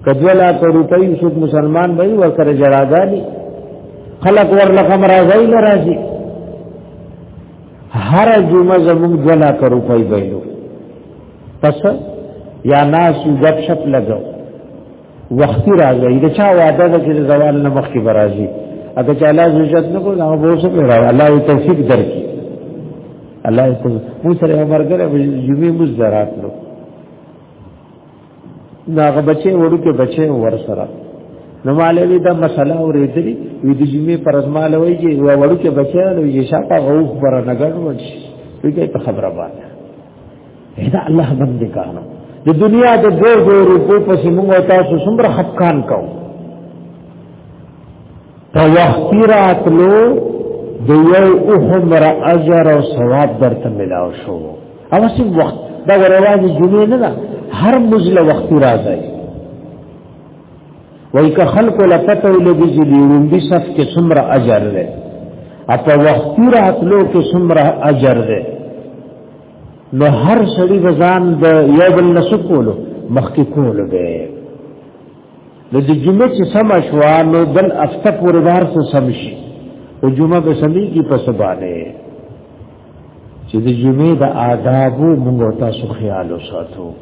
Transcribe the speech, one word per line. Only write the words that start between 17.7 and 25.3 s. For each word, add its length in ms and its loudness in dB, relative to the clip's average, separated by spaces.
به 80 2
راځي؟ 340 0
اګه 200 0
چې 40 2
الله 200 4
عز 120 2
وجل 380 2
نه 60 -4
کړو، 220 -2
هغه 140 0
به 120 0
اوس 180 2
هم 140 0
راوړي. 320 4
الله 180 4
یې 200 4
توفیق 300 2
درکړي. 320 0
الله 220 2
یې 140 -2
توفیق. 180 -4
موږ 160 0
سره 200 0
یو 140 0
ملګری 380 0
به 60 -2